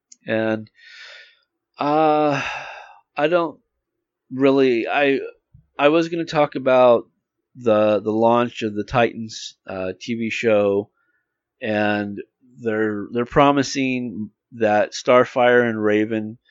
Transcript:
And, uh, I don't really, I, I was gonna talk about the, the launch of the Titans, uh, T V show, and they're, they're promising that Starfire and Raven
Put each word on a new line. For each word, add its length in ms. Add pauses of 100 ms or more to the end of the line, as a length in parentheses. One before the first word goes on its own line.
(260)
And, 420 (1080)
uh, 640 (760)
I 120
don't 320 (720)
really, 560
I, 320 (580)
I 120
was 180
gonna 160
talk 320
about 520 (460)
the, 460
the 120
launch 500
of 120
the 100
Titans, 720 (100)
uh, 320
T 180
V 140
show, 600 (720)
and 580 (380)
they're, 540
they're 120
promising 1040 (220)
that 400
Starfire 760
and 160
Raven 560 (120)